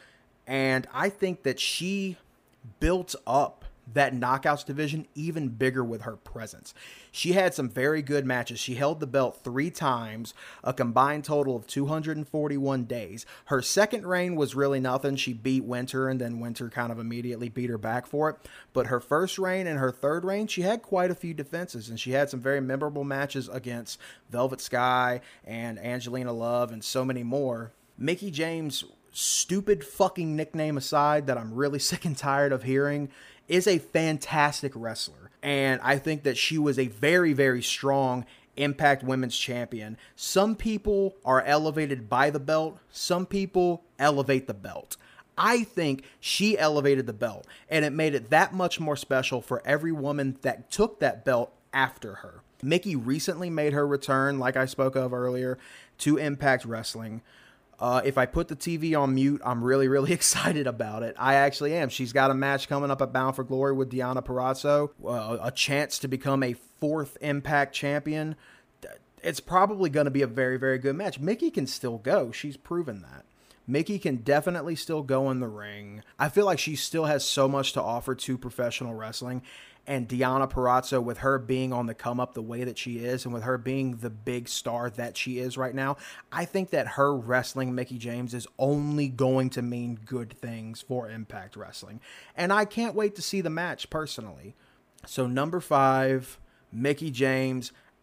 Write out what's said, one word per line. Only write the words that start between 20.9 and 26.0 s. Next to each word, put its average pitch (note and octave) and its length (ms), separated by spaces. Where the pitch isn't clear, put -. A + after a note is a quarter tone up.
a F3 40
few E3 200
defenses, D3 560
and A2+ 100
she B2+ 120
had C#3 180
some C3+ 100
very C3+ 220
memorable C#3+ 420
matches C#3 460
against A#2+ 500
Velvet B2+ 320
Sky B2 580
and A#2 340
Angelina B2 540